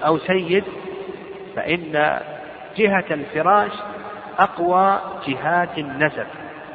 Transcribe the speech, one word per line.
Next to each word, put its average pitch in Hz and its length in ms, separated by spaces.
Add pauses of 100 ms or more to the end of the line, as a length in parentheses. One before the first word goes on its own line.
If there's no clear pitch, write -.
أو 156 140
سيد، 185 460 (920)
فإن 156 640 (560)
جهة 196 340
الفراش 165 640 (680)
أقوى 185 600 (260)
جهات 165 520
النسب، 139 480 (480)